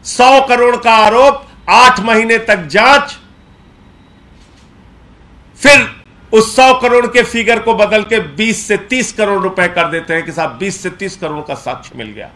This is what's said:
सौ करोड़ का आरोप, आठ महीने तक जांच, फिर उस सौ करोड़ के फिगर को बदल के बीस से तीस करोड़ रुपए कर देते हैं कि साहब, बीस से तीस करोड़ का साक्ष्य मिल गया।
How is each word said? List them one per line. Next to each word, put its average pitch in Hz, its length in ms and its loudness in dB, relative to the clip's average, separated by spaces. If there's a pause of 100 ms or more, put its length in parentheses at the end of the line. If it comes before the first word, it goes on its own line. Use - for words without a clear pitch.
सौ 262 380 4
करोड़ 240 340 0
का 226 160 -2
आरोप, 233 560 2 (220)
आठ 240 300 4
महीने 226 380 0
तक 202 280 -2
जांच, 220 520 2 (2500)
फिर 262 440 0 (300)
उस 220 220 2
सौ 262 180 6
करोड़ 247 340 2
के 240 160 0
फिगर 226 360 -2
को 226 140 -2
बदल 208 300 0
के 220 160 -2
बीस 196 480 -6
से 202 100 -2
तीस 247 360 -6
करोड़ 202 300 -2
रुपए 190 240 -2
कर 175 200 -2
देते 165 260 -6
हैं 160 120 -4
कि 160 60 -14
साहब, 143 260 -6
बीस 190 260 -8
से 185 60 -8
तीस 185 280 -12
करोड़ 151 300 -10
का 139 60 -10
साक्ष्य 127 420 -12
मिल 113 120 -14
गया। 104 280 -18